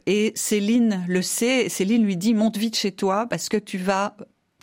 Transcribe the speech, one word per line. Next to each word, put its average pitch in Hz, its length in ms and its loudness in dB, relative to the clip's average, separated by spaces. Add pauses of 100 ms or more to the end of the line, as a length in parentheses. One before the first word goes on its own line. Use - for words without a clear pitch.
et 208 300 2
Céline 214 720 2
le 180 140 0
sait. 240 480 0
Céline 220 340 2
lui 196 140 0
dit : « 208 180 2
Monte 214 220 2
vite 220 180 -2
chez 196 160 -2
toi 196 380 -2
parce - 180 -4
que 214 100 0
tu 208 200 -6
vas, 196 400 -2 (460)